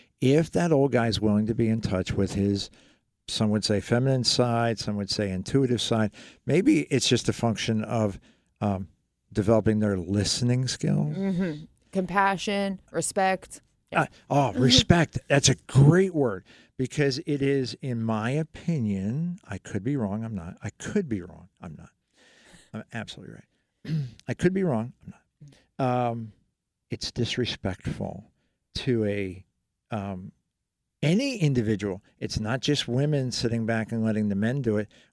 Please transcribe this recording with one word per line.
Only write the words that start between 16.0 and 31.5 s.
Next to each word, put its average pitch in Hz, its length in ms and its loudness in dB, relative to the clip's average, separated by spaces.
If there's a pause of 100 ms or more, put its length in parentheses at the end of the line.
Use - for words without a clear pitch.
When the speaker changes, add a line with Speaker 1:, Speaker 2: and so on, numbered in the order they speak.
Speaker 1:
word 113 300 0 (340)
because 135 480 0
it 143 160 -2
is, 135 400 0
in 123 200 -4
my 113 280 -2
opinion, 147 1160 -4
I 95 120 -10
could - 260 -8
be 139 120 -2
wrong, 110 280 -4
I'm 113 100 -8
not. 90 280 -10
I 104 80 -8
could - 400 -4
be 101 100 -4
wrong, 85 280 -18 (120)
I'm 82 160 -14
not. 82 140 -20 (800)
I'm 110 120 -10 (100)
absolutely - 420 -14
right. - 580 -14 (220)
<clears throat> - 120 -20
I 147 60 -2
could 185 200 0
be 190 100 0
wrong, 123 300 -2 (120)
I'm 101 60 -18 (680)
not. 123 320 0
Um, 113 220 -8 (580)
it's - 220 -8
disrespectful - 1120 -6 (520)
to 117 280 0
a, 98 400 -4 (460)
um, 98 420 -8 (720)
any 233 340 0
individual. 110 680 0 (160)